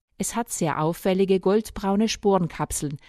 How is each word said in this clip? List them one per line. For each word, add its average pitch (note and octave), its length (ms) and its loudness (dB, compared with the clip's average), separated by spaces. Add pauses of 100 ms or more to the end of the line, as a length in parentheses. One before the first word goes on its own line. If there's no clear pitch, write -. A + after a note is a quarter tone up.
(180)
Es - 180 -6
hat A#3 140 -4
sehr D3+ 320 -2
auffällige F#3+ 580 2
goldbraune G3+ 680 0
Sporenkapseln D#3+ 920 -2 (120)